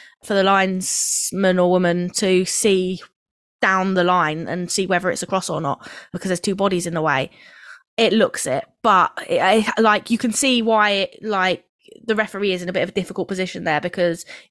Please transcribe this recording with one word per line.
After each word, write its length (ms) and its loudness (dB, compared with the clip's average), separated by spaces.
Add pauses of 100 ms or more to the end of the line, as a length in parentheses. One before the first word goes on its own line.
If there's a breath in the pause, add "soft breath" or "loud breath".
(240 loud breath)
for 100 -4
the 100 4
linesman 1160 0
or 100 4
woman 460 2
to 300 2
see 560 0 (600)
down 320 2
the 120 2
line 420 0
and 240 -6
see 160 -2
whether 240 0
it's 120 -6
across 260 -4
or 100 -4
not 300 -6 (240 loud breath)
because 160 -8
there's 100 0
two 160 -2
bodies 320 -2
in 60 -6
the 80 -2
way. 280 0 (680 loud breath)
It 160 2
looks 360 0
it, 180 -2 (160)
but 300 4 (180)
it, 100 2
I, 400 2
like, 300 2
you 80 0
can 160 -2
see 300 2
why 260 2
it, 320 -2
like, 420 -2 (420)
the 100 0
referee 380 -2
is 100 -4
in 60 -4
a 40 -8
bit 80 0
of 80 -2
a 40 -18
difficult 340 -4
position 380 -6
there 140 0
because 460 -2 (260 loud breath)